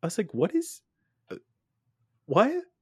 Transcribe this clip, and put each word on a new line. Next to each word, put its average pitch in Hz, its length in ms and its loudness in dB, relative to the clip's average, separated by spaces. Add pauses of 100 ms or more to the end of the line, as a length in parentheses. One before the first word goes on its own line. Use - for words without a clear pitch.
I 160 60 -4
was 170 100 -4
like, 190 160 -2
What 147 220 0
is, - 260 -4 (500)
uh, - 40 -10 (880)
what? 269 380 2 (180)